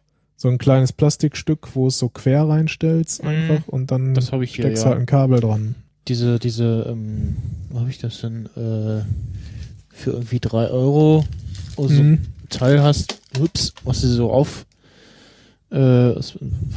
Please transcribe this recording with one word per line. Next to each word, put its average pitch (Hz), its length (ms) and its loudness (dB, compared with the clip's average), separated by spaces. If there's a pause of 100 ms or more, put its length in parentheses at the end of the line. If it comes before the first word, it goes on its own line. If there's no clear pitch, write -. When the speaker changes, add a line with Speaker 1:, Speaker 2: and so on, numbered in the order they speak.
(380)
Speaker 1:
so 127 120 0
ein 123 80 0
kleines 131 340 4
Plastikstück, - 880 -2
wo 131 100 2
es 127 100 -2
so 123 120 -2
quer 139 400 0
reinstellst 160 760 0
Speaker 2:
Mhm. 156 60 -4
Speaker 1:
einfach 156 400 0
und 131 220 -4
dann 131 220 0
Speaker 2:
Das 131 200 0
hab 131 80 -2
ich 123 120 -6
hier, 120 120 -4
Speaker 1:
steckst 110 180 0
Speaker 2:
ja. 131 60 4
Speaker 1:
halt 120 100 0
ein 123 60 0
Kabel 131 340 4
dran. 110 360 -2 (340)
Speaker 2:
Diese, 120 300 0
diese, 113 500 0
ähm, 107 480 -6 (320)
wo 123 100 -6
hab 120 80 -2
ich 131 120 -8
das - 200 -8
denn, 113 260 -8 (120)
äh, 110 440 -4 (880)
für - 220 -8
irgendwie 120 300 -6
drei 117 260 -2
Euro 151 560 4 (540)
wo 139 100 -2
so 143 160 6
Speaker 1:
Mhm. 151 100 6
Speaker 2:
ein - 140 0 (220)
Teil 139 340 4
hast, - 380 0 (180)
ups, - 340 -2 (120)
was 117 160 -2
du 127 60 2
so 120 220 2
auf, - 360 0 (1080)
äh, - 60 -2
was, 123 600 4 (400)